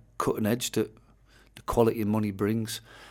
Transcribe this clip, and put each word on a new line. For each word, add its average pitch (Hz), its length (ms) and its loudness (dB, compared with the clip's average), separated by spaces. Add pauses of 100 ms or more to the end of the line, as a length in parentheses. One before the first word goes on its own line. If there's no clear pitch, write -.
(160)
cutting - 300 0
edge 120 240 0
that - 260 -2 (600)
the - 100 -18
quality 113 340 2
of 104 80 0
money 107 220 0
brings. 107 500 -2 (300)